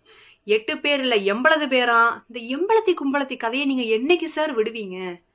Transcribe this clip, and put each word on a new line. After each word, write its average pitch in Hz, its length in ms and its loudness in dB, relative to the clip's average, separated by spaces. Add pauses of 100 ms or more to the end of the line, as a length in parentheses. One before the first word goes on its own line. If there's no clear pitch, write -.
(440)
எட்டு 214 340 -2
பேர் 285 220 0
இல்ல 254 160 0
எண்பது 254 500 2
பேரா, 240 600 2
இந்த 233 120 -12
எம்பளத்தி 359 540 0
கும்பளத்தி 277 420 -2
கதையை 254 300 -2
நீங்க 262 160 0
என்னைக்கு 254 420 0
சார் 311 320 -4
விடுவீங்க? 190 640 -6 (140)